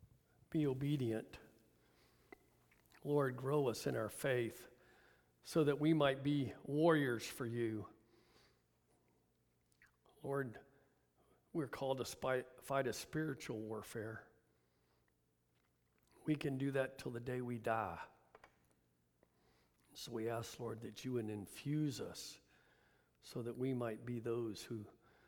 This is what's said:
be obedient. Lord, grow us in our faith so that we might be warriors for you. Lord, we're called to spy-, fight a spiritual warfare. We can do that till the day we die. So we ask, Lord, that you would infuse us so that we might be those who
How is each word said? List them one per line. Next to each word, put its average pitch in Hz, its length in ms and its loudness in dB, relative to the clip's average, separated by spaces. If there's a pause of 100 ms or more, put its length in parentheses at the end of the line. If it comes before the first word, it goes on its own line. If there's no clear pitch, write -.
(500)
be 151 160 2
obedient. 131 720 0 (1700)
Lord, 139 340 2
grow 135 300 2
us 113 180 -2
in 135 100 2
our 110 140 0
faith 123 580 0 (760)
so 160 200 2
that 139 160 4
we 156 140 6
might 139 300 4
be 143 300 2 (120)
warriors 147 580 4
for - 220 -6
you. 113 400 -2 (2500)
Lord, 139 340 -2 (960)
we're 151 140 0
called 135 300 0
to 120 80 0
spy-, 131 380 0 (200)
fight 135 240 2
a 110 60 2
spiritual 143 640 -4
warfare. 110 640 -8 (2000)
We 156 80 4
can 135 240 0
do 139 120 2
that 135 280 0
till - 120 -6
the 120 80 -4
day 127 220 -2
we 120 160 -4
die. 107 400 0 (2000)
So - 160 -10
we 113 180 0
ask, 113 300 -4
Lord, 113 220 -6
that 110 220 -10
you 131 100 -2
would 113 160 0
infuse 135 720 -2
us - 380 -10 (840)
so - 180 -8
that 120 160 -6
we 127 160 0
might 120 320 -2
be 120 140 -4
those 117 420 -2
who 107 240 -8 (420)